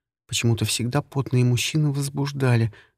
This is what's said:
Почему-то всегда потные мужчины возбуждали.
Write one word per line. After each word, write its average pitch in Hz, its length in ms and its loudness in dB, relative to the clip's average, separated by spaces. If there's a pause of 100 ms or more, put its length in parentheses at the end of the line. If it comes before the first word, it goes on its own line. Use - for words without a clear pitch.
(280)
Почему-то 117 360 0
всегда 123 380 -2
потные 127 420 0
мужчины 139 480 0
возбуждали. 139 840 0 (240)